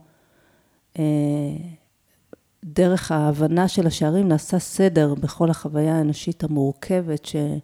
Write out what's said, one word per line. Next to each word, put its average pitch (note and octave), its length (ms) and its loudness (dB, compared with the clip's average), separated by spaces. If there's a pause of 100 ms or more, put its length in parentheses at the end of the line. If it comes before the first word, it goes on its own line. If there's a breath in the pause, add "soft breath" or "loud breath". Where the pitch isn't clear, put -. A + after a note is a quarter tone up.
(1000)
אה, D#3 60 0 (1600)
דרך F3+ 480 2
ההבנה D3+ 560 2
של F3+ 180 2
השערים E3 420 2
נעשה D#3+ 300 0
סדר E3 560 2
בכל D#3 360 0
החוויה D3+ 460 -2
האנושית D#3+ 480 -2
המורכבת, D3+ 800 -2
שהיא D3 260 -4 (140)